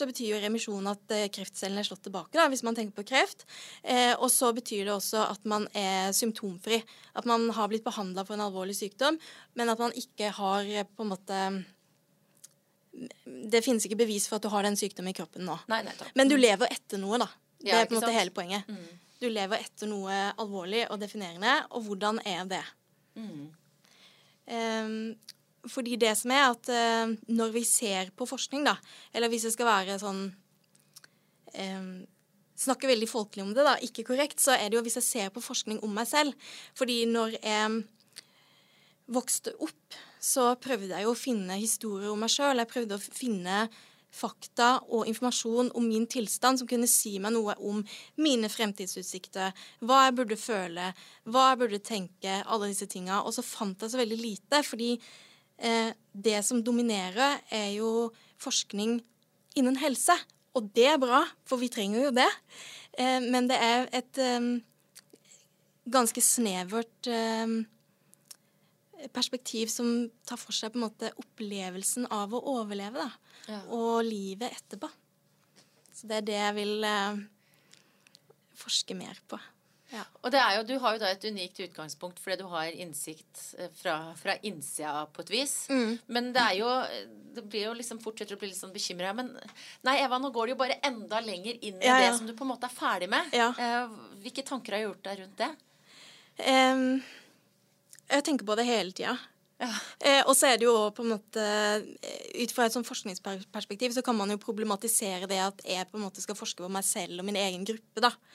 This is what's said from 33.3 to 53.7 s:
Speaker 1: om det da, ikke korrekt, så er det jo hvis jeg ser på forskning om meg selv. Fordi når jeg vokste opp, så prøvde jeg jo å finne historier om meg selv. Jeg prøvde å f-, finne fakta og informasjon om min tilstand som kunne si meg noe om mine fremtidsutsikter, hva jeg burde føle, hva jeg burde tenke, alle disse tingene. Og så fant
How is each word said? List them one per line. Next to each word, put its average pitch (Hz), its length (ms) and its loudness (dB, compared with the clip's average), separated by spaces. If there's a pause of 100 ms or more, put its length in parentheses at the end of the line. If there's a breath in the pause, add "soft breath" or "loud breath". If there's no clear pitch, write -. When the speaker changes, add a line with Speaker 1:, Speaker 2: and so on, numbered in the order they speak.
Speaker 1:
om 202 100 -4
det 262 100 6
da, 269 140 6
ikke - 280 -6
korrekt, 277 340 0
så 277 200 4
er 208 100 -2
det 208 80 0
jo 240 60 4
hvis 233 120 -4
jeg 240 80 -2
ser 196 260 -2
på 233 120 -10
forskning 220 420 -6
om 214 100 -4
meg 226 140 0
selv. 294 260 4 (420 loud breath)
Fordi 233 320 2
når 226 340 0
jeg 214 420 0 (1300 loud breath)
vokste 240 520 -2
opp, - 320 -8 (260 loud breath)
så 247 400 4
prøvde 208 300 -4
jeg 175 140 -4
jo 226 100 4
å 233 40 -2
finne 196 420 -2
historier 208 520 -2
om 208 80 -2
meg 226 100 0
selv. 277 280 4
Jeg 233 120 2
prøvde 226 260 -4
å 208 40 -6
f-, - 140 -12
finne 208 560 0 (440 loud breath)
fakta - 680 2 (100)
og 226 180 0
informasjon 240 680 0
om 240 120 2
min 220 200 2
tilstand 254 520 2
som 247 80 -6
kunne 240 200 2
si 208 320 2
meg 208 140 0
noe 214 260 0
om 208 240 -2 (340 loud breath)
mine 262 300 4
fremtidsutsikter, 190 1040 -4 (300 loud breath)
hva 262 240 8
jeg 262 100 4
burde 220 220 0
føle, 185 560 -4 (320 loud breath)
hva 262 240 6
jeg 262 100 4
burde 208 240 0
tenke, 190 640 -4
alle 208 220 0
disse 202 200 -4
tingene. 190 380 -2
Og 226 80 -4
så 240 100 -4
fant 196 360 -6